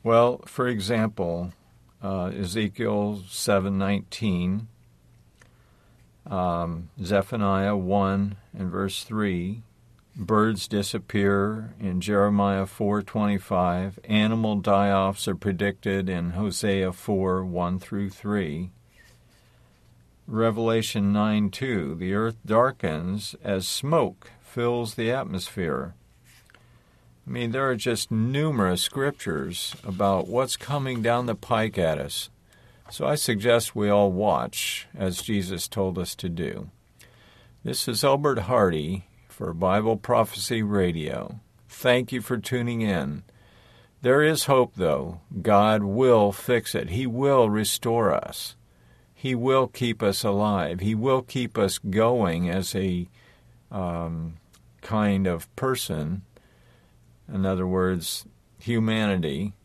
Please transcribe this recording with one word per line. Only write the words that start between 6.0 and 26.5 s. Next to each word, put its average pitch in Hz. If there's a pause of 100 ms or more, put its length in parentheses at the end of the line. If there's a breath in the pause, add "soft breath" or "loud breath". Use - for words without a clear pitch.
um, 85 (140)
Zephaniah 98
one 98 (200)
and 92
verse 95
three, 104 (540)
birds 107
disappear 101
in 92
Jeremiah 101
four 104
twenty-five, 95
animal 107
die-offs 98
are 95
predicted 98
in 87
Hosea 98
four, 95
one 87
through 101
three, 92 (1500 soft breath)
Revelation 113
nine 107
two, 95
the 92
earth 113
darkens 104
as 95
smoke 143 (100)
fills 120
the 113
atmosphere. 90 (1300 soft breath)